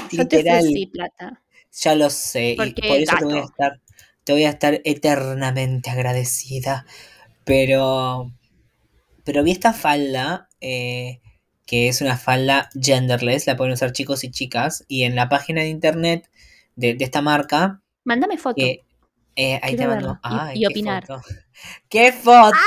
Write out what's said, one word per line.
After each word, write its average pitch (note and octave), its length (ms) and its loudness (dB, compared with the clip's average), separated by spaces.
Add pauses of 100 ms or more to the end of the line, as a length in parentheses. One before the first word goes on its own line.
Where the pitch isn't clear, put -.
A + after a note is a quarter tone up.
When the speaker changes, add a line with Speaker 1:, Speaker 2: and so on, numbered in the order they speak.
(120)
Speaker 1:
yo E3+ 160 0
te D#3+ 100 4
Speaker 2:
Literal. E3 220 4
Speaker 1:
ofrecí E3+ 280 0
plata. F3+ 540 -14 (300)
Speaker 2:
Ya D#3 240 0
lo D3 140 2
sé, A#2+ 420 -4
y A2+ 40 -4
Speaker 1:
Porque G#3+ 320 -6
Speaker 2:
por E3+ 100 2
eso D#3 200 2
te D#3 80 -2
voy D3 80 -2
a - 40 -2
Speaker 1:
gato. - 120 -8
Speaker 2:
estar, - 320 -4 (440)
te C#3+ 80 0
voy D3+ 100 4
a D3+ 60 2
estar D3 340 0
eternamente C3+ 1040 -2
agradecida. B2+ 960 -4 (600)
Pero, C3 880 0 (920)
pero D3 180 0
vi E3+ 80 4
esta - 220 0
falda, D3 760 -2 (120)
eh, B2 600 -8 (440)
que A#2+ 220 2
es B2+ 140 -2
una B2+ 160 0
falda C3 520 0 (120)
genderless, B2+ 640 0
la C3+ 100 0
pueden B2+ 160 -2
usar B2 180 -2
chicos C3+ 320 -6
y B2+ 80 -10
chicas, B2+ 560 -6
y C3 160 -2
en B2 120 -2
la B2 140 0
página D#3 320 -2
de D#3 80 -2
internet E3 600 -2 (460)
de, A#2+ 180 0
de C3 120 -4
esta C#3+ 160 -2
marca, D3+ 600 0 (240)
Speaker 1:
Mándame C#4+ 320 0
foto. A#3 240 -4
Speaker 2:
eh, B2+ 220 -2 (520)
eh, C3 280 -2
ahí C3 120 -4
Speaker 1:
Quiero B2 160 -2
Speaker 2:
te - 40 -2
mando. - 260 -8
Speaker 1:
verla - 20 -
y, D#3 280 -6
Speaker 2:
Ay, - 60 -8
Speaker 1:
y A3 40 -2
Speaker 2:
qué G3+ 60 2
Speaker 1:
opinar. G3+ 400 -6
Speaker 2:
foto. C3 140 -14 (680)
¡Qué A#3 220 6
foto! A#3 440 10 (120)